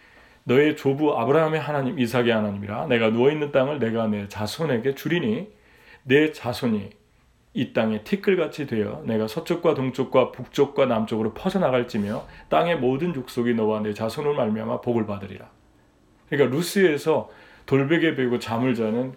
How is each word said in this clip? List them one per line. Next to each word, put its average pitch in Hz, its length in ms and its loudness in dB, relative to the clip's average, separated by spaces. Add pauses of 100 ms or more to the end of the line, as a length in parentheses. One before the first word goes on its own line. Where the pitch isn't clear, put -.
(440)
너의 147 340 4
조부 147 400 0
아브라함의 156 420 2
하나님, 139 380 -4
이삭의 120 340 2
하나님이라. 104 540 -2
내가 117 240 2
누워있는 143 420 2
땅을 139 280 2
내가 113 280 0
내 101 200 -2
자손에게 127 680 -2
주리니 147 560 -2 (540)
내 147 280 4
자손이 117 600 -4 (640)
이 - 200 -4
땅에 220 300 0
티끌같이 170 640 -2
되어 113 380 -4
내가 110 220 0
서쪽과 170 460 0
동쪽과 127 580 0
북쪽과 139 540 0
남쪽으로 113 480 0
퍼져나갈지며 127 920 -2 (220)
땅의 165 300 2
모든 139 360 0
족속이 120 400 -2
너와 107 260 0
내 107 120 -2
자손을 113 420 -2
말미암아 113 460 -2
복을 117 260 0
받으리라." 98 420 -10 (800)
그러니까 135 260 2
루스에서 160 760 2 (340)
돌베개 147 500 2
베고 123 240 0
잠을 117 360 0
자는 117 400 -2